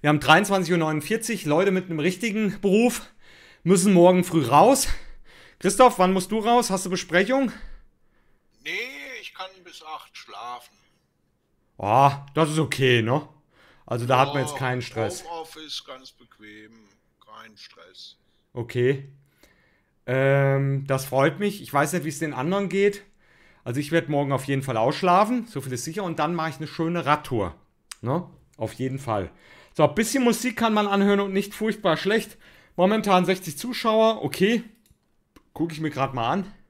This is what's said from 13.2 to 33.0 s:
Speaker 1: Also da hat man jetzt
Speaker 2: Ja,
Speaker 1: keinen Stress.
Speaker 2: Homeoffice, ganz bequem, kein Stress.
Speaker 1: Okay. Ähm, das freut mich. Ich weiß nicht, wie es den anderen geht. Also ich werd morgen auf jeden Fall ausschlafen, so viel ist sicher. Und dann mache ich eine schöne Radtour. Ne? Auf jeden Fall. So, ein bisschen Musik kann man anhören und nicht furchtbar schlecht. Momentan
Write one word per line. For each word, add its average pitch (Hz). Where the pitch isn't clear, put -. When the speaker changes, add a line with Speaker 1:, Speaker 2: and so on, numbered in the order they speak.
Speaker 1:
Also 120
da 127
hat 139
man 143
jetzt 131
Speaker 2:
Ja, -
Speaker 1:
keinen 127
Stress. 113
Speaker 2:
Homeoffice, 160
ganz 131
bequem, 107
kein 110
Stress. -
Speaker 1:
Okay. 123
Ähm, 135
das 135
freut 147
mich. 208
Ich 120
weiß 147
nicht, 170
wie 156
es 139
den 151
anderen 180
geht. 196
Also 123
ich 143
werd 160
morgen 143
auf 135
jeden 135
Fall 131
ausschlafen, 185
so 139
viel 131
ist 120
sicher. 165
Und 165
dann 156
mache 160
ich 143
eine 151
schöne 170
Radtour. 120
Ne? 127
Auf 110
jeden 131
Fall. 107
So, 151
ein 147
bisschen 240
Musik 240
kann 226
man 208
anhören 202
und 196
nicht 196
furchtbar 214
schlecht. 208
Momentan 190